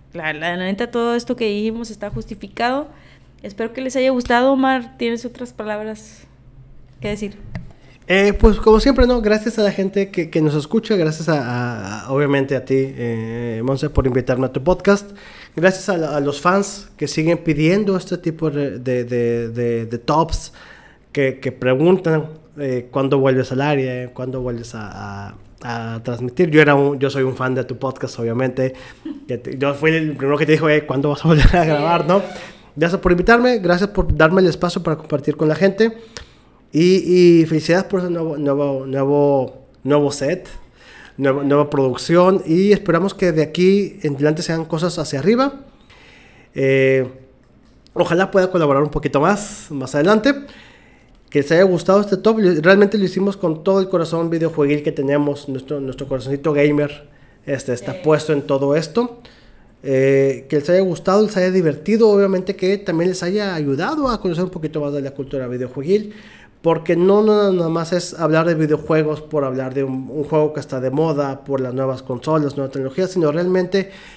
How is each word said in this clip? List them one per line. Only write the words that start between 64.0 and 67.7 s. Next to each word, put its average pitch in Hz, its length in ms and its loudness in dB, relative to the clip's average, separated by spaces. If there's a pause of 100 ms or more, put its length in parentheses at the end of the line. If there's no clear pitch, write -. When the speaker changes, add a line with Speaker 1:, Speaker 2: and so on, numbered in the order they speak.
Speaker 2:
a 220 120 -4
conocer 175 240 -2
un 180 60 -4
poquito 156 300 -6
más 143 120 -4
de 143 100 -4
la 127 100 -8
cultura 135 360 -8
videojueguil. 135 640 -2 (480)
Porque 165 340 2
no, 190 260 6
no, 208 300 4
nada 170 160 0
más 165 240 -2